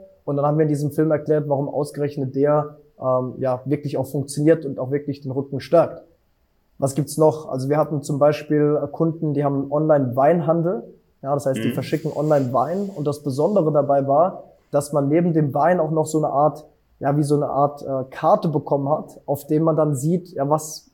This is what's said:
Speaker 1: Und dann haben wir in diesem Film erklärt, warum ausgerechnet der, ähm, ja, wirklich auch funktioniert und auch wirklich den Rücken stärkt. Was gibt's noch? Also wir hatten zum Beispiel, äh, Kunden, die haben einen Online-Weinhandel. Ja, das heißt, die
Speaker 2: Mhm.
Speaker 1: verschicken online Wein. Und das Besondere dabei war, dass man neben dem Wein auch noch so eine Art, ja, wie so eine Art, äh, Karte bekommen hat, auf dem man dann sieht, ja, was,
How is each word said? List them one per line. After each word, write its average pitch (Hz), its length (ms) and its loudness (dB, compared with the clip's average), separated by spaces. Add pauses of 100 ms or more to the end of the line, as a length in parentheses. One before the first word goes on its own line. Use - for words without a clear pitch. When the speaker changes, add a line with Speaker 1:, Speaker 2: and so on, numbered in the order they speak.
(240)
Speaker 1:
Und 143 140 -4
dann 143 80 0
haben 151 120 2
wir 156 60 4
in 151 60 2
diesem 147 220 -2
Film 156 200 2
erklärt, 151 360 0
warum 143 220 0
ausgerechnet 143 640 -4
der, 147 420 2 (220)
ähm, 127 400 -2
ja, 127 260 -2
wirklich 139 320 -4
auch 131 100 -4
funktioniert 151 580 0
und 135 140 -8
auch 127 120 -6
wirklich 143 300 -4
den 131 100 -8
Rücken 135 300 -6
stärkt. 147 420 2 (720)
Was 139 180 -2
gibt's 147 220 -4
noch? 156 320 2
Also 131 200 -4
wir 147 80 0
hatten 151 240 0
zum 143 180 -6
Beispiel, 147 640 2
äh, 143 40 -4
Kunden, 160 460 -2
die 143 120 0
haben 139 180 0
einen 139 80 -10
Online-Weinhandel. 156 1120 2 (380)
Ja, 139 120 -4
das 139 120 0
heißt, 120 180 -2
die - 60 0
Speaker 2:
Mhm. 120 40 -2
Speaker 1:
verschicken 151 400 -4
online 143 400 2
Wein. 170 400 0
Und 147 140 -4
das 143 160 -4
Besondere 156 480 2
dabei 139 360 2
war, 156 360 2 (280)
dass 143 220 -2
man 143 140 2
neben 170 260 2
dem 151 200 2
Wein 170 260 4
auch 156 120 0
noch 156 140 0
so - 120 -2
eine 151 100 0
Art, 147 380 0 (340)
ja, 143 160 0
wie 151 80 2
so 147 120 2
eine 143 120 0
Art, 143 360 0
äh, 131 260 -4
Karte 185 400 2
bekommen 139 400 -2
hat, 175 360 -4
auf 139 220 -4
dem 156 160 2
man 160 120 2
dann 151 200 2
sieht, 165 380 -2
ja, 139 160 -2
was, - 440 -4